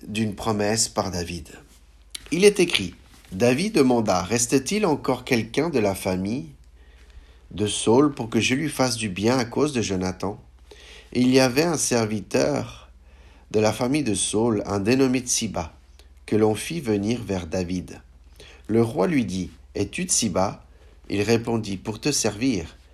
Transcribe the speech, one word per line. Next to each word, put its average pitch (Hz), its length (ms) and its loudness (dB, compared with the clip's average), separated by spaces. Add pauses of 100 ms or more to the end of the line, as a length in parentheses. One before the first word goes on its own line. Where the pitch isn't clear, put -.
d'une 107 300 -2
promesse 107 540 0
par 95 240 -4
David. 85 360 -8 (840)
Il 180 120 4
est 202 140 6
écrit, 104 380 0 (340)
David 127 440 2
demanda, « 117 480 4
Reste-t-il 135 600 0
encore 135 400 -2
quelqu'un 135 460 0
de 139 80 0
la 104 160 2
famille 98 520 -4 (1040)
de 104 180 -2
Saül 127 420 4
pour 120 200 -6
que 113 100 2
je 113 160 2
lui 147 120 -2
fasse 131 280 0
du 110 120 -4
bien 101 300 0
à 120 60 0
cause 127 280 -2
de 123 80 -2
Jonathan ? » 95 640 -4 (680)
Et - 80 0
il 127 100 4
y 131 80 6
avait 131 240 4
un 170 140 0
serviteur 117 1120 -2 (640)
de 107 80 2
la 107 120 4
famille 135 300 0
de 113 120 0
Saül, 104 520 0
un 101 140 -2
dénommé 127 400 2
Tsiba, 90 520 -4 (540)
que - 80 -2
l'on 107 220 4
fit 160 240 -8
venir 110 420 -2
vers 92 240 -4
David. 90 540 -6 (640)
Le 110 160 4
roi 143 240 0
lui 147 180 2
dit, « 92 260 -4 (260)
Es-tu 101 280 -4
Tsiba ? » 98 600 -2 (440)
Il 101 140 -2
répondit, « 113 540 0
Pour 107 240 -8
te 151 100 -2
servir. » 110 640 -2 (180)